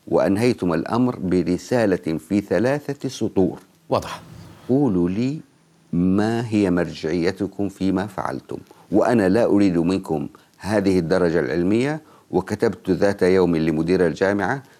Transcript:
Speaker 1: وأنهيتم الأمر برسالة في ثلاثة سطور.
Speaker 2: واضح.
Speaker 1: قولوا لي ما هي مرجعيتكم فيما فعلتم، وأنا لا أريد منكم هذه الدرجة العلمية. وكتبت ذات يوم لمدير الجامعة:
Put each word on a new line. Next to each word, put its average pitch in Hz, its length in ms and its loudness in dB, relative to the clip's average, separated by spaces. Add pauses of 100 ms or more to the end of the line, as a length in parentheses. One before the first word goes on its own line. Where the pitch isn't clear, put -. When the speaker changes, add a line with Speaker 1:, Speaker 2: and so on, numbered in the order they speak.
Speaker 1:
وأنهيتم 95 640 2
الأمر 117 460 -2
برسالة 90 1000 0 (100)
في 101 120 2
ثلاثة 131 680 -2
سطور. 98 500 -2 (300)
Speaker 2:
واضح. - 320 -4 (480)
Speaker 1:
قولوا 117 400 2
لي 127 320 -4 (520)
ما 104 560 0
هي 104 220 2
مرجعيتكم 87 960 -2
فيما 95 380 -2
فعلتم، - 500 -8 (360)
وأنا 117 360 4
لا 107 160 4
أريد 95 340 4
منكم 82 500 -2 (300)
هذه 95 400 0
الدرجة 85 420 2
العلمية. 101 600 -2 (300)
وكتبت 101 600 -2
ذات 98 320 2
يوم 90 340 4
لمدير 82 500 2
الجامعة: 98 560 -2 (180)